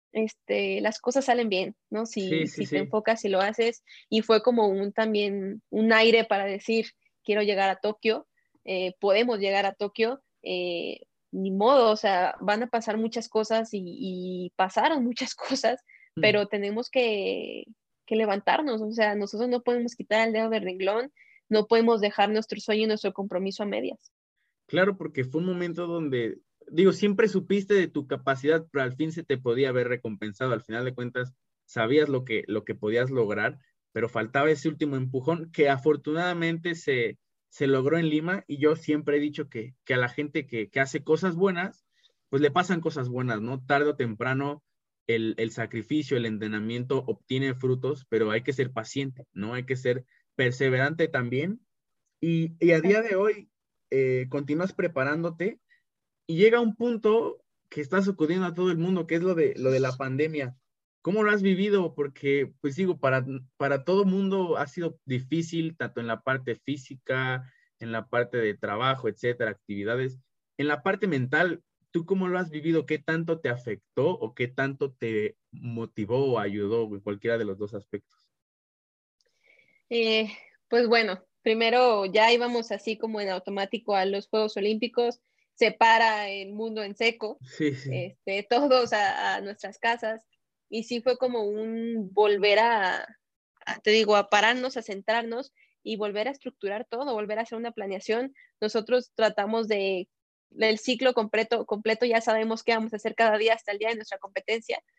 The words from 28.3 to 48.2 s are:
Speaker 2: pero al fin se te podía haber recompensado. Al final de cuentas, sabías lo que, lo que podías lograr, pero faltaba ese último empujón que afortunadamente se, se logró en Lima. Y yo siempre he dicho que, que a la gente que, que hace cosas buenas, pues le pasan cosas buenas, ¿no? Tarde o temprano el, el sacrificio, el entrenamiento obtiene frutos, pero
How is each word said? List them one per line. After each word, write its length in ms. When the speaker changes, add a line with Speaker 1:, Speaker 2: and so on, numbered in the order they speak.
Speaker 2:
pero 120
al 120
fin 160
se 120
te 140
podía 320
haber 180
recompensado. 640
Al 80
final 240
de 80
cuentas, 400
sabías 440
lo 140
que, 240
lo 180
que 100
podías 340
lograr, 500
pero 180
faltaba 420
ese 180
último 260
empujón 560
que 180
afortunadamente 1080
se, 420
se 160
logró 320
en 120
Lima. 380
Y 120
yo 160
siempre 420
he 20
dicho 300
que, 260
que 100
a 20
la 120
gente 360
que, 240
que 100
hace 240
cosas 320
buenas, 520
pues 140
le 80
pasan 280
cosas 300
buenas, 320
¿no? 240
Tarde 240
o 60
temprano 680
el, 320
el 100
sacrificio, 640
el 120
entrenamiento 800
obtiene 480
frutos, 520
pero 220